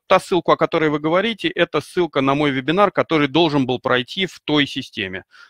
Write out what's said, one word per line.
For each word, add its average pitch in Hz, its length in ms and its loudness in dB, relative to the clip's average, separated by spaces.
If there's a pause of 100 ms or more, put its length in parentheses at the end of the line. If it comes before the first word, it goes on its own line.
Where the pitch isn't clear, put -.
та 185 120 4
ссылка, 175 340 0
о 143 40 4
которой 160 340 0
вы 151 80 -2
говорите, 175 500 -2
это 170 320 -2
ссылка 165 400 -2
на 139 140 2
мой 147 160 0
вебинар, 156 400 0
который 147 380 0
должен 147 380 2
был 123 120 -2
пройти 127 480 -2
в - 180 -18
той 151 220 0
системе. 95 560 -10 (260)